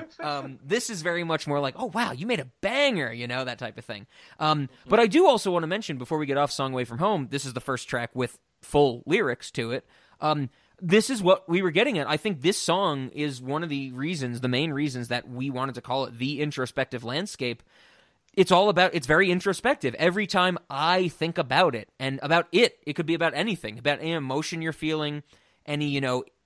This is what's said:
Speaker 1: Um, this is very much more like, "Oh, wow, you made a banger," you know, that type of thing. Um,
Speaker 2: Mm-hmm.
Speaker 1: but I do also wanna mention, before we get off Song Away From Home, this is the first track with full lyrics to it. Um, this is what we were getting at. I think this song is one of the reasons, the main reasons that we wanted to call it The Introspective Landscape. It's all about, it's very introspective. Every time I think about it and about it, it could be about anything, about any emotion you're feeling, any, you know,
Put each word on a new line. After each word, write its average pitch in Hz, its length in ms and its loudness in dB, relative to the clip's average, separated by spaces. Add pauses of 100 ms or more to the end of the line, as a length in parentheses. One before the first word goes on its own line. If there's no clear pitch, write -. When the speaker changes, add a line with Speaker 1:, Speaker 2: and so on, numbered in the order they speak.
(200)
Speaker 1:
Um, 139 440 -8
this 208 260 -2
is 196 120 -8
very 170 240 -2
much 160 220 -2
more 143 120 0
like, 135 180 -2
"Oh, 233 100 -4
wow, 208 260 -2
you 131 120 -8
made 226 140 -2
a 127 80 -10 (140)
banger," 220 500 0
you 120 160 -8
know, 127 160 -4
that 123 160 -8
type 110 180 -10
of 110 80 -14
thing. 104 220 -12 (320)
Um, 151 240 2
Speaker 2:
Mm-hmm. - 260 -12
Speaker 1:
but 208 120 8
I 233 60 8
do 320 200 6
also 226 240 4
wanna 170 160 0
mention, 180 300 -4
before 123 200 -4
we 151 80 -2
get 139 120 0
off 143 140 2
Song 135 200 -2
Away 127 140 -2
From 117 140 -8
Home, 175 320 0
this 135 140 -4
is 131 80 -6
the 123 80 -8
first - 280 -6
track 120 240 -4
with 123 260 -4 (220)
full 139 440 2
lyrics 147 460 0
to 117 200 -6
it. - 140 -6 (360)
Um, 147 280 0 (320)
this 196 280 4
is 247 120 -4
what 185 280 4
we 175 120 2
were 185 100 0
getting 214 260 2
at. 139 100 -2
I 147 100 0
think 165 240 -4
this 180 160 2
song 165 520 0
is 143 320 -6
one 139 220 -4
of 170 60 -8
the 139 220 -6
reasons, 131 500 -4
the 127 60 0
main 135 240 0
reasons 131 380 -4
that 120 180 -4
we 127 220 -6
wanted 127 260 -4
to 123 60 -10
call 131 240 -2
it 117 120 -10
The 135 220 -2
Introspective 131 640 -4
Landscape. 127 580 -6 (720)
It's 185 160 6
all 190 180 6
about, 180 240 4
it's 165 140 -2
very 180 240 6
introspective. 180 640 0
Every 180 320 2
time 180 320 2 (100)
I 170 380 2
think 165 320 -4
about 147 340 4
it 107 160 -8 (100)
and 135 220 -4
about 165 300 2
it, 202 340 4
it 151 80 -4
could 160 140 -2
be 165 80 2
about 160 180 0
anything, 143 460 -4
about 139 200 0
any 160 120 -6
emotion 151 500 -4
you're 160 120 -4
feeling, 151 500 -4 (420)
any, 147 220 -2
you 139 140 -2
know, 127 220 -2 (220)